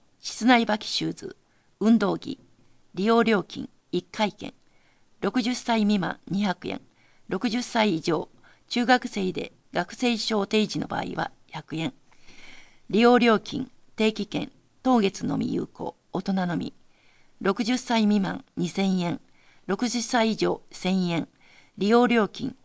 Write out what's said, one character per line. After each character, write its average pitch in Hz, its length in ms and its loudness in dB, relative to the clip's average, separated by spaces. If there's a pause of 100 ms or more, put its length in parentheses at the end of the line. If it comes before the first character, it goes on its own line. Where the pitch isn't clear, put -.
(200)
室 - 260 -6
内 240 180 6
履 214 140 -2
き - 80 -12
シ - 200 -4
ュ - 40 -4
ー - 20 -8
ズ、 - 240 -14 (440)
運 220 180 6
動 180 200 0
着。 - 200 -10 (560)
利 185 100 -2
用 226 200 6
料 208 180 4
金、 - 260 -12 (220)
一 180 220 -2
回 208 200 -2
券。 - 220 -14 (680)
六 202 220 0
十 240 120 -2
歳 226 260 0
未 208 180 2
満、 - 300 -6
二 196 160 -2
百 - 240 -4
円。 95 120 -8 (480)
六 190 220 -2
十 240 120 -2
歳 214 340 0
以 160 40 -4
上、 170 280 -2 (400)
中 240 180 -2
学 247 220 2
生 185 240 -4
で - 200 -10 (200)
学 - 220 -4
生 240 220 0
証 208 280 -2
提 214 220 2
示 - 120 -6
の - 80 -4
場 - 120 -6
合 - 160 -8
は - 160 -4 (180)
百 - 280 -12
円。 160 180 -6 (960)
利 196 100 4
用 240 180 8
料 226 200 6
金、 - 320 -8 (260)
定 220 160 2
期 208 140 -6
券、 - 260 -8 (300)
当 254 180 4
月 190 240 0
の - 140 -2
み - 160 -2
有 - 120 -4
効、 - 300 -12 (160)
大 180 80 -4
人 190 140 -2
の 175 240 -2
み。 - 160 -8 (680)
六 196 240 0
十 247 140 0
歳 226 240 0
未 208 180 4
満、 180 240 -4 (120)
二 175 120 -2
千 190 320 0
円。 175 200 -4 (460)
六 202 220 -2
十 226 140 -4
歳 226 300 2
以 185 40 -2
上、 175 240 -2 (100)
千 185 380 0
円。 170 200 -2 (500)
利 196 100 0
用 240 180 6
料 220 220 2
金、 - 360 -10